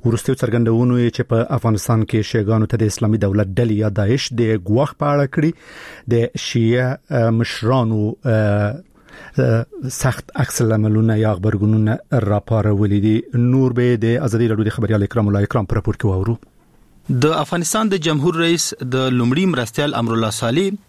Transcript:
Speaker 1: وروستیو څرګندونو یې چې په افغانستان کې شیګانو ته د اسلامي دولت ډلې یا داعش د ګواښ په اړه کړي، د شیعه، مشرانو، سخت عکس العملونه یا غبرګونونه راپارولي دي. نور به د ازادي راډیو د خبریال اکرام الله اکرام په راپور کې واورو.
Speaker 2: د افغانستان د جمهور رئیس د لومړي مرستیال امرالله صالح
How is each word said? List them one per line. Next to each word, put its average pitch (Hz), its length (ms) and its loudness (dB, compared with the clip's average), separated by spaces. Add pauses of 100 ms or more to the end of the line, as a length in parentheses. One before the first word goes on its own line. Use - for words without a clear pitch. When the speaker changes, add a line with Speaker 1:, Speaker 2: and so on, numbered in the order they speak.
Speaker 1:
وروستیو 120 300 0
څرګندونو 120 640 2
یې 120 180 2
چې 131 140 -2
په 117 80 2 (160)
افغانستان 113 560 0
کې 107 180 0
شیګانو 110 440 0
ته 107 80 0
د 107 120 0
اسلامي 110 320 0
دولت 101 240 2
ډلې 107 320 0
یا 107 180 0
داعش 107 300 0 (120)
د - 20 2 (260)
ګواښ 127 320 0
په 151 140 -2
اړه 143 200 2
کړي، 160 160 2 (640)
د - 20 2 (300)
شیعه، 120 420 2 (540)
مشرانو، 110 600 0 (2000)
سخت - 340 -4 (120)
عکس - 220 -4
العملونه 110 580 2
یا 107 100 2
غبرګونونه 107 960 0
راپارولي 104 760 0
دي. 107 60 4 (280)
نور 127 380 2
به 123 260 2
د 117 100 2 (140)
ازادي 113 240 2
راډیو 104 160 0
د - 80 -6
خبریال 101 320 0
اکرام 104 240 0
الله 101 160 0
اکرام 107 220 -2
په 107 80 0
راپور - 200 -4
کې - 140 -2
واورو. 98 220 -2 (920)
Speaker 2:
د 160 160 0
افغانستان 190 500 -2
د 170 160 -4
جمهور 165 360 0
رئیس 170 340 0
د 131 280 -2 (120)
لومړي 131 240 2 (100)
مرستیال 127 480 -2
امرالله 113 380 0
صالح 135 260 0 (220)